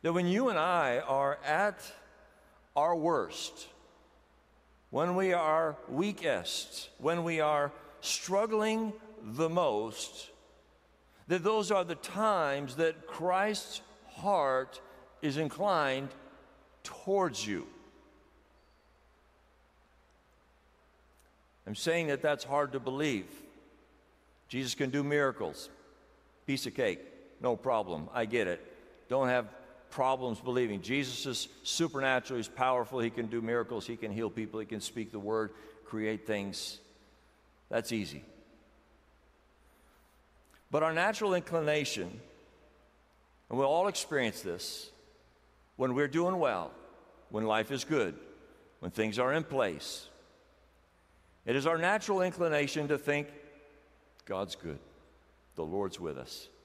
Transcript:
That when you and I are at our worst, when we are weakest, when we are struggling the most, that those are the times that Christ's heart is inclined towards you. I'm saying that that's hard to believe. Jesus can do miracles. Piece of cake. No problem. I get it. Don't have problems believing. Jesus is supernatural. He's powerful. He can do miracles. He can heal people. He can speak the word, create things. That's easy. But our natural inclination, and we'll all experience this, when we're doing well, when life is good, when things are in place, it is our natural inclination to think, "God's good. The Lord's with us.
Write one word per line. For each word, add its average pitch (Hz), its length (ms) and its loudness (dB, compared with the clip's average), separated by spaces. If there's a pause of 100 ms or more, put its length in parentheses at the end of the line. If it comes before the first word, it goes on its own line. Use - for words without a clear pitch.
That 165 100 2
when 175 160 4
you 226 220 4
and 180 100 2
I 151 400 4
are 139 460 2
at 190 340 2 (960)
our 160 200 4
worst, 151 720 0 (1200)
when 165 260 0
we 190 180 4
are 160 440 4 (100)
weakest, 156 1080 -2
when 165 260 0
we 165 160 0
are 147 320 4 (320)
struggling 220 880 2 (300)
the 120 260 0
most, 120 840 0 (960)
that 175 160 2
those 208 260 2
are 196 140 4
the 170 100 -4
times 147 840 0
that 160 280 2
Christ's 190 760 0 (280)
heart 139 720 2 (400)
is 143 160 0
inclined 147 720 2 (760)
towards 185 600 0
you. 98 220 -2 (4000)
I'm 104 80 -6
saying 165 320 2
that 139 160 0
that's 147 200 2
hard 139 280 0
to 135 80 -2
believe. 127 480 0 (1200)
Jesus 127 240 -4
can 135 160 0
do 143 140 0
miracles. 135 680 0 (800)
Piece 135 180 -2
of - 80 -6
cake. 101 260 0 (400)
No 120 160 0
problem. 95 580 -2
I 117 120 0
get 107 220 2
it. 87 120 -2 (480)
Don't 127 220 2
have 123 160 2 (460)
problems 127 480 0
believing. 120 420 0
Jesus 123 460 -2
is 120 200 -4 (160)
supernatural. 135 720 0
He's 110 100 -2
powerful. 127 520 0
He 117 120 2
can 117 160 -2
do 117 140 -2
miracles. 113 440 -2
He 117 100 -6
can 110 160 -6
heal 107 200 -2
people. 110 280 -6
He 107 60 -6
can 107 160 -8
speak 110 300 -6
the 107 80 -8
word, 107 320 -2 (340)
create 107 400 -2
things. 98 540 -4 (880)
That's 117 240 -2
easy. 76 320 -6 (2500)
But 156 140 4
our 160 80 4
natural 196 440 2
inclination, 151 840 0 (1300)
and 117 80 -2
we'll 135 120 4
all 170 180 2
experience 135 540 -2
this, - 480 -8 (880)
when 127 180 0
we're 143 140 2
doing 175 280 2
well, 107 340 0 (580)
when 107 160 -2
life 110 260 2
is 131 140 -2
good, 107 300 2 (640)
when 90 120 -6
things 110 280 0
are 127 120 4
in 160 140 0
place, 104 640 -2 (1400)
it 117 100 2
is 139 100 2
our 165 120 4
natural 196 440 2
inclination 151 680 0
to 147 80 2
think, 147 320 0 (960)
"God's 95 300 -4
good. 78 240 -8 (760)
The 82 80 -4
Lord's 92 360 -4
with 78 180 -6
us. - 320 -14 (160)